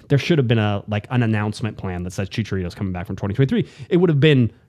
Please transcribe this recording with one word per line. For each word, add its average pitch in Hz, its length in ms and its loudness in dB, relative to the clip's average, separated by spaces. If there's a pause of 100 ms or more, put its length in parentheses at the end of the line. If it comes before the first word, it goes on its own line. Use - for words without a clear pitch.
there 139 80 4
should 160 220 2
have 123 80 2
been 113 100 4
a, 104 300 0
like, 107 240 -4
an 123 100 2
announcement 107 560 -2
plan 90 240 -6
that 90 100 -8
says 98 160 -6
Chicharito's 95 460 -4
coming 95 200 -6
back 87 120 -6
from 101 100 -8
twenty 101 200 -4
twenty-three. 151 320 2 (220)
It 180 80 2
would 180 120 4
have 143 100 2
been 135 320 4 (180)